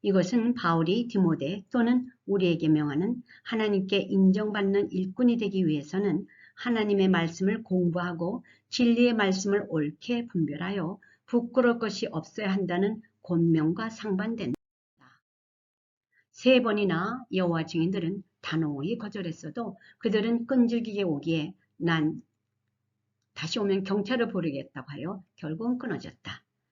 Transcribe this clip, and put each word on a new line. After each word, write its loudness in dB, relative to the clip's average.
이것은 2
바울이 2
디모데 0
또는 2
우리에게 2
명하는 2
하나님께 0
인정받는 2
일꾼이 2
되기 0
위해서는 -2
하나님의 2
말씀을 2
공부하고 -2
진리의 4
말씀을 2
옳게 -4
분별하여 -4
부끄러울 2
것이 -4
없어야 -6
한다는 0
권명과 2
상반된다. -4
세 4
번이나 0
여호와 0
증인들은 -2
단호히 -4
거절했어도 -10
그들은 0
끈질기게 2
오기에 -2
난 0
다시 -6
오면 0
경찰을 -2
부르겠다고 -6
하여 -8
결국은 -4
끊어졌다. -10